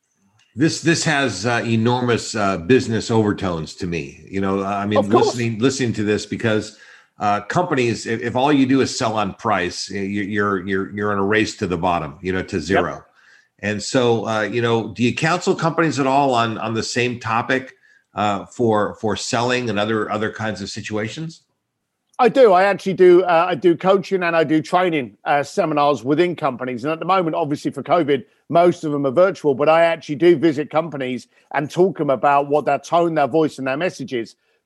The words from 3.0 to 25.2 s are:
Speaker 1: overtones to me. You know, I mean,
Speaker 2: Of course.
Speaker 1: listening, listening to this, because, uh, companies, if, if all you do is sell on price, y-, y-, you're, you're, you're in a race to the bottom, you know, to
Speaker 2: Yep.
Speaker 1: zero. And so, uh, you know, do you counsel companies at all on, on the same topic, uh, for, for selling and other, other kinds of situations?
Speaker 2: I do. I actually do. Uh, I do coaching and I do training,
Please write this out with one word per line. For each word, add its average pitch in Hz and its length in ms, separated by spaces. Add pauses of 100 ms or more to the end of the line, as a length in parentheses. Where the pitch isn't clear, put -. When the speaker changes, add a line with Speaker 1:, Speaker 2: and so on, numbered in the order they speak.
Speaker 1:
overtones 98 680
to 95 100
me. 78 420
You 98 120
know, 98 220
I 101 240
mean, 104 120
Speaker 2:
Of 101 120
course. - 160
Speaker 1:
listening, 117 320
listening 127 360
to 107 100
this, 104 220
because, 107 520 (400)
uh, 104 240
companies, 135 640
if, 113 160
if 120 140
all 139 160
you 135 140
do 131 140
is - 160
sell 110 200
on 101 180
price, 92 560
y-, 98 80
y-, 98 80
you're, 101 600
you're, 98 280
you're 104 180
in 101 60
a 98 60
race 107 340
to 104 80
the 90 100
bottom, 82 460
you 92 100
know, 92 100
to - 140
Speaker 2:
Yep. 82 80
Speaker 1:
zero. 87 400 (560)
And 101 220
so, 117 440
uh, 110 160
you 107 180
know, 117 280
do 110 140
you 120 120
counsel 175 400
companies 160 440
at 143 80
all 135 280
on, 113 240
on 113 160
the 110 80
same 120 380
topic, 120 540 (400)
uh, 98 320
for, 107 500
for 104 200
selling 123 520
and 101 100
other, 107 320
other 107 200
kinds 107 320
of 95 80
situations? 110 720 (760)
Speaker 2:
I 254 120
do. 240 240
I 185 100
actually 196 300
do. 180 300
Uh, 175 260
I 180 40
do 170 220
coaching 190 460
and 170 120
I 165 80
do 156 200
training, 160 640